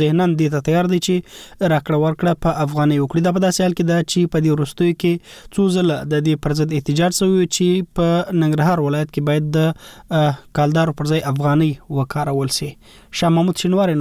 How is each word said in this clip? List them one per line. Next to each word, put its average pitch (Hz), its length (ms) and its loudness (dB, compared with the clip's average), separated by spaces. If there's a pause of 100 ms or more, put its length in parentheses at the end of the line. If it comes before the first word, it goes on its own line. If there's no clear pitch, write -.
ذهناً 165 340 2
دې 156 200 0
ته 139 120 -4
تیار 180 240 2
دی 180 80 2
چې - 760 -4
راکړه 151 300 0
ورکړه 160 440 -2
په 156 200 0
افغانیو 147 380 0
وکړي. 165 240 -4
دا 175 100 -2
په 190 60 2
داسې 185 220 0
حال 175 120 -2
کې 170 120 0
ده 170 60 2 (140)
چې 185 80 0 (160)
په 156 80 2
دې 156 120 2
وروستیو 165 460 -2
کې 170 120 2 (420)
څو 196 120 2 (100)
ځله 170 200 2 (140)
د 151 160 0
دې 151 160 0
پر 147 180 -2
ضد 156 180 -2
احتجاج 165 420 0
شوی 190 180 4
و 175 160 2
چې 180 120 2 (280)
په 175 480 0
ننګرهار 156 420 2
ولایت 147 300 -2
کې 147 60 -2 (100)
باید 151 260 0
د، - 20 4 (640)
آه، 147 100 2 (300)
کالدارو 151 400 0
پر 151 140 -2
ځای 160 180 -2
افغانۍ 143 640 0
وکارول 139 640 -4
سي. - 100 -8 (400)
شاه 165 280 0
محمود 175 260 -2
شینواری 180 360 2